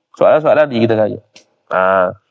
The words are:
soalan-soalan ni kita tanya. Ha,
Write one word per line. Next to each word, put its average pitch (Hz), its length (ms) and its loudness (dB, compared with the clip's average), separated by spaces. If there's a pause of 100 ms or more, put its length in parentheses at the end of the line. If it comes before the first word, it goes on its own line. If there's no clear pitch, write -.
(160)
soalan-soalan 151 560 2
ni 117 160 0
kita 113 80 0
tanya. 104 240 -4 (480)
Ha, 92 480 0 (140)